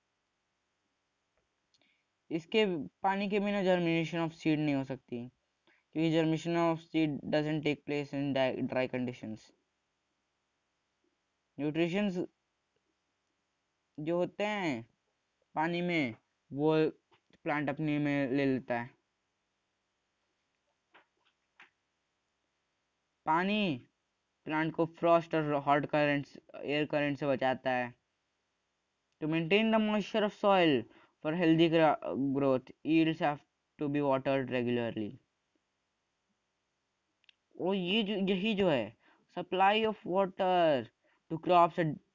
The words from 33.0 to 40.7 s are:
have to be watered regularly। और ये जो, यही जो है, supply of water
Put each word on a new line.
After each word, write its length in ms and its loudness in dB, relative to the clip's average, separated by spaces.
have 200 -2
to 100 -4
be 140 0
watered 480 0
regularly। 600 -2
और 140 -2
ये 280 0
जो, 120 -4
यही 400 0
जो 140 2
है, 280 0
supply 380 2
of 180 -6
water 800 2